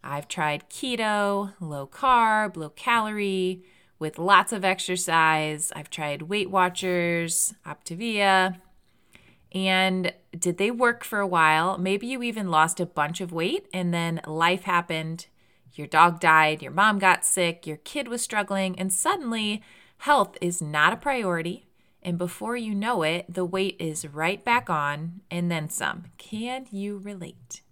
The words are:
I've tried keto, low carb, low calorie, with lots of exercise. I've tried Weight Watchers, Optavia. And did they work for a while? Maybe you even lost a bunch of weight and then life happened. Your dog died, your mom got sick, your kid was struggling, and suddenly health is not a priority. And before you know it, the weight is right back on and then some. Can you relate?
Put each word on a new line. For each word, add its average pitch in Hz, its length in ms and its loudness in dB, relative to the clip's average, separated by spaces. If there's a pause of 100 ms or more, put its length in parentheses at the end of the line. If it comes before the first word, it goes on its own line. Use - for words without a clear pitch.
I've 143 240 -8
tried 151 440 -2
keto, 208 880 0
low 147 260 -8
carb, 220 680 2
low 151 140 -10
calorie, 202 920 0 (360)
with 156 200 -8
lots 190 360 4
of 190 100 -4
exercise. 160 1120 0
I've 151 140 -12
tried 147 320 -6
Weight 190 260 -2
Watchers, 175 1040 0 (140)
Optavia. 190 920 0 (960)
And 190 640 0 (180)
did 175 240 -2
they 202 140 0
work 233 340 0
for 208 160 -4
a 196 60 0
while? 165 500 4
Maybe 190 300 -2
you 247 160 -6
even 220 280 -4
lost 160 300 4
a 175 60 0
bunch 156 340 -4
of 170 140 -8
weight 208 400 -4
and 180 180 -2
then 170 340 -2
life 170 360 2
happened. 165 640 -4 (480)
Your 147 120 -10
dog 165 340 6
died, 156 420 6
your 135 100 -10
mom 202 260 4
got 190 260 4
sick, 170 420 0
your 151 120 -6
kid 277 300 -8
was 240 140 -6
struggling, 190 560 -2
and 190 140 -2
suddenly 226 680 -2 (360)
health 269 420 2
is 175 200 -2
not 151 320 4
a - 40 -2
priority. 190 720 -4 (360)
And 175 160 -4
before 208 380 -4
you 220 180 -4
know 208 280 0
it, 165 300 0
the 180 120 -2
weight 190 340 -2
is 160 280 -6
right 160 380 -4
back 240 240 0
on 156 520 -2 (100)
and 175 200 -2
then 156 180 -4
some. - 360 -6 (120)
Can 247 540 -10
you 202 280 -8
relate? 190 600 -14 (120)